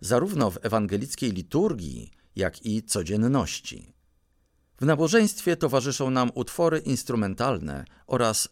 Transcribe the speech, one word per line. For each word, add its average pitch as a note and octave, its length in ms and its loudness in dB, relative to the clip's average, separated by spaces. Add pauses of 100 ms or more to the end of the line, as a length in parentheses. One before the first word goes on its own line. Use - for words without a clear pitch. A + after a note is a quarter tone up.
zarówno B2 500 2
w F#2 140 -6
ewangelickiej G#2+ 680 0
liturgii, F2+ 800 -2 (240)
jak - 300 -4
i A2 180 0
codzienności. G#2 1080 -2 (880)
W C3 40 0
nabożeństwie E3 720 2
towarzyszą C3+ 520 0
nam B2+ 260 2
utwory D#3 440 0
instrumentalne G#2 1040 -2 (220)
oraz A#2 440 0